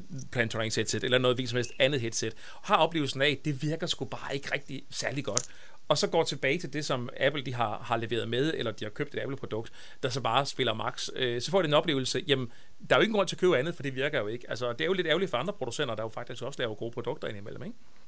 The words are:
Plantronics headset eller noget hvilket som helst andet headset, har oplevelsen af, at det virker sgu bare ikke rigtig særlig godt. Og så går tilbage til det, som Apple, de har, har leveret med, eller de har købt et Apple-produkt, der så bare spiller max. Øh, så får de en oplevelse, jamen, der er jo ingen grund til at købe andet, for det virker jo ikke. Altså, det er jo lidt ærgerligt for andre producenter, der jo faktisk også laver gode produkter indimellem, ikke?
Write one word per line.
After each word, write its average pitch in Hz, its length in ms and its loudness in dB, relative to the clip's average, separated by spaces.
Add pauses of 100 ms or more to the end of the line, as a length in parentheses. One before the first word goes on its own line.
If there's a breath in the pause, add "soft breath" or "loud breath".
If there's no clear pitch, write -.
(300)
Plantronics 110 460 0
headset 110 280 2
eller 127 140 6
noget 127 180 4
hvilket 127 140 -2
som 123 60 0
helst 120 220 0
andet 135 220 4
headset, 113 320 -2 (300 loud breath)
har 202 140 4
oplevelsen 151 460 4
af, 147 80 6 (100)
at - 40 -10
det 147 180 0
virker 156 240 -2
sgu - 180 -2
bare 120 300 -6
ikke 139 200 -4
rigtig 139 360 -4
særlig 131 340 -2
godt. 104 180 0 (460 soft breath)
Og 147 100 4
så 202 80 4
går 165 160 4
tilbage 147 360 0
til 165 140 -6
det, 147 120 -4
som 123 240 -2 (120)
Apple, 143 240 2
de 131 100 -4
har, 110 300 0
har 117 120 0
leveret 113 320 0
med, 131 280 2
eller 113 160 -2
de 104 120 -6
har 107 60 -6
købt - 240 -6
et 113 80 -2
Apple-produkt, 117 500 -6 (300 soft breath)
der 131 60 0
så 123 120 0
bare 123 260 4
spiller 117 280 2
max. 110 420 -2
Øh, 120 240 0
så 131 100 -2
får 185 120 6
de 156 60 2
en 147 60 4
oplevelse, 143 540 4
jamen, 131 180 4 (440 soft breath)
der 135 60 8
er - 20 10
jo 156 40 8
ingen 214 120 2
grund 196 140 4
til - 80 -2
at - 40 -4
købe 180 180 6
andet, 165 160 0
for - 80 -8
det 135 120 -4
virker 135 260 0
jo 104 60 -2
ikke. 117 240 -6
Altså, 120 220 -2
det - 80 -4
er 156 40 0
jo 175 80 2
lidt 180 140 0
ærgerligt 170 240 2
for 120 80 0
andre 175 140 -2
producenter, 123 420 -2
der 107 80 -4
jo 113 60 -4
faktisk 123 340 -8
også 120 160 -6
laver 113 160 -2
gode 117 160 -4
produkter 127 380 -4
indimellem, 104 340 -8
ikke? 196 140 -8 (320)